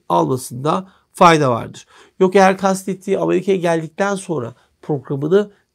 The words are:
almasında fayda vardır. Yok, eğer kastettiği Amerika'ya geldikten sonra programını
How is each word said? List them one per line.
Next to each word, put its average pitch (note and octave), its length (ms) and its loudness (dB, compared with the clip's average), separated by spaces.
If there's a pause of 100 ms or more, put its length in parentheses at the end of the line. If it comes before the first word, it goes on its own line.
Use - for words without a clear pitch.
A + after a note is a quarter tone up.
almasında D3+ 760 -4 (280)
fayda D#3+ 360 6
vardır. A2+ 340 -8 (340)
Yok, F#3+ 160 2
eğer F#3+ 220 6
kastettiği F#3+ 640 -4
Amerika'ya F3+ 380 0
geldikten E3+ 580 -4
sonra C#3+ 380 -8 (280)
programını D#3 680 -2 (240)